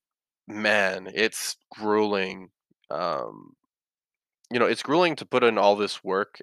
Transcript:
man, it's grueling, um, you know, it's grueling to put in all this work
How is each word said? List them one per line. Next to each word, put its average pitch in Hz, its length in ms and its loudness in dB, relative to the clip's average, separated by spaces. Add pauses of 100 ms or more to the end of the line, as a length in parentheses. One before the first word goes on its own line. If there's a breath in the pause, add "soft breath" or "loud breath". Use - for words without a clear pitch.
(460)
man, 104 680 0
it's - 420 -2 (140)
grueling, 101 800 -2 (400)
um, 58 640 -6 (960)
you 120 80 -2
know, 117 80 4
it's 113 160 0
grueling 160 340 2
to - 100 -12
put 123 180 0
in 113 140 4
all 101 180 4
this 101 280 -4
work 95 380 -2